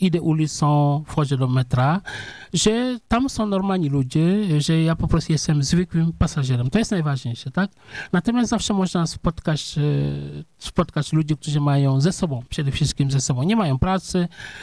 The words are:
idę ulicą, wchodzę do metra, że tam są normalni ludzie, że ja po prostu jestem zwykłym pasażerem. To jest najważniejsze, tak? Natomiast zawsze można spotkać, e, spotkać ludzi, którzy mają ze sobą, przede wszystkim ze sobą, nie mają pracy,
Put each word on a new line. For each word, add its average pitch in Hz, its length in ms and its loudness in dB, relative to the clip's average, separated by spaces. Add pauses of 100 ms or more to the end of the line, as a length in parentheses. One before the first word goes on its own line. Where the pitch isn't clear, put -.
idę 175 200 2
ulicą, 151 880 2
wchodzę 143 300 0
do 127 100 2
metra, 127 540 2 (520)
że 233 440 2 (100)
tam 254 220 2
są 220 160 -2
normalni 190 440 0
ludzie, 156 720 2
że 160 200 2
ja 160 140 2
po 160 120 -2
prostu 165 240 0
jestem 151 320 2
zwykłym 170 500 0
pasażerem. 131 560 0
To 208 100 2
jest 226 120 0
najważniejsze, 151 600 -4
tak? 196 200 -2 (400)
Natomiast 233 380 0
zawsze 220 240 0
można 185 340 0
spotkać, - 680 -4
e, 147 40 0 (760)
spotkać - 560 -4
ludzi, 156 240 2
którzy 151 220 -2
mają 139 420 2
ze 180 100 2
sobą, 135 380 -4
przede 139 220 -4
wszystkim 139 400 0
ze 135 100 2
sobą, 127 220 0
nie 208 120 2
mają 147 240 2
pracy, 185 480 0 (360)